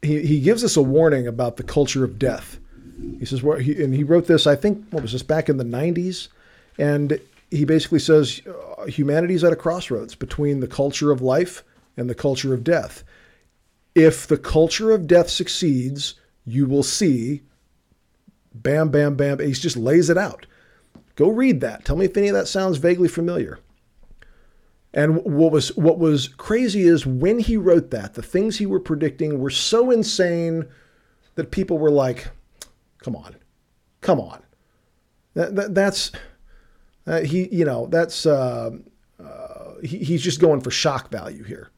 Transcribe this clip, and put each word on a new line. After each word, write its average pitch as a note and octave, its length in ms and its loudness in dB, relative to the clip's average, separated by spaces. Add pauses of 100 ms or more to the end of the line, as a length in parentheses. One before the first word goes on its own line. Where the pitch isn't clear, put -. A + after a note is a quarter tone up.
he, D3+ 240 0
he D3+ 140 4
gives A3 240 2
us A3 140 2
a D3+ 40 6
warning C#3 460 2
about A#2+ 300 -4
the - 60 -10
culture C3+ 420 0
of - 120 -6
death. - 400 -4 (600)
He B2+ 60 -10
says, C3 180 -6
"What?" D3 200 0
He, D3 200 -2
and C3 100 0
he C#3+ 120 0
wrote E3+ 220 2
this, D#3 200 4
I C#3+ 80 4
think, G#3 360 -2
what D#3 100 -4
was A2+ 100 -8
this, B2+ 120 -6
back D#3 260 -2
in C#3+ 80 2
the B2+ 80 -4
nineties? E3+ 640 -4 (500)
And D3 400 0 (320)
he D3 140 0
basically D#3+ 340 2
says, D3+ 480 2
uh, - 380 -14
humanity's D#3+ 580 0
at E3+ 80 6
a E3 60 0
crossroads E3 580 -6
between C#3+ 460 -4
the B2+ 60 -4
culture C#3 440 -2
of B2+ 100 0
life C#3 440 -2 (320)
and A#2+ 120 -6
the A#2 60 -6
culture C3+ 380 -2
of A#2+ 100 -4
death. D#3 400 -2 (920)
If D#3+ 340 6
the D3+ 100 2
culture E3 560 2
of F#3 140 0
death F3 220 6
succeeds, C#3 840 -4 (320)
you B2+ 200 0
will C#3 180 2
see, C#3 580 0 (1120)
bam, D3 360 0
bam, D3 260 2
bam. C#3 240 0
He C#3+ 120 -2
just D3+ 260 -4
lays D3 320 4
it E3+ 80 4
out. - 280 -6 (720)
Go D3+ 120 6
read A3+ 320 2
that. - 220 -6
Tell C#3+ 140 -2
me F#3+ 80 2
if F3+ 100 0
any G3+ 140 2
of G3+ 60 0
that G3 120 0
sounds F#3+ 300 -2
vaguely E3+ 320 2
familiar. E3+ 500 -6 (1300)
And D#3 320 2
what D#3+ 260 4
was, D3+ 240 0
what E3 240 4
was D3+ 300 2
crazy G#3+ 540 -2
is E3+ 220 4
when C#3+ 340 0
he A3 180 0
wrote E3+ 340 4
that, G2+ 220 -10
the A#2 80 -12
things G3+ 360 -2
he G#3 80 -4
were F#3+ 140 0
predicting D3+ 600 -4
were C3+ 100 -4
so A#3 420 2
insane E3+ 760 0 (680)
that D#3 160 -6
people F3+ 260 -2
were D3+ 140 2
like, C3 380 0 (720)
"Come B2 140 -10
on, - 220 -16 (640)
come D#3+ 220 0
on." - 200 -14 (920)
That, E3+ 240 -4
that, G3 180 -4
that's, G3 380 0 (920)
uh, E3 180 -2
he, F3 300 -2
you E3+ 120 2
know, B2+ 220 -4
that's, - 380 -2
uh, B2+ 440 0 (520)
uh, - 520 -18 (100)
he, D3+ 140 -8
he's E3 240 -2
just D3 180 -2
going D3+ 220 6
for B2 100 -6
shock - 400 -2
value A2 320 -12
here. - 340 -16